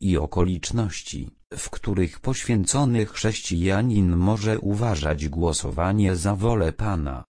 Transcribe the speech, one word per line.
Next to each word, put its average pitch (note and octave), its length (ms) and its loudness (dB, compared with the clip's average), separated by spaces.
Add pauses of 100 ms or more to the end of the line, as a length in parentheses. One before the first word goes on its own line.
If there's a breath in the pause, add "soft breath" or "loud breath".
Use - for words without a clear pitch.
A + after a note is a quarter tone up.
i F#2 180 2
okoliczności, F2+ 1120 -2 (220)
w - 160 -10
których F#2 500 -2
poświęcony A#2+ 840 2
chrześcijanin G2 1080 2
może G#2+ 440 2
uważać D#2 720 0
głosowanie F2 840 0
za G2 200 0
wolę G2 380 2
Pana. D#2 600 -4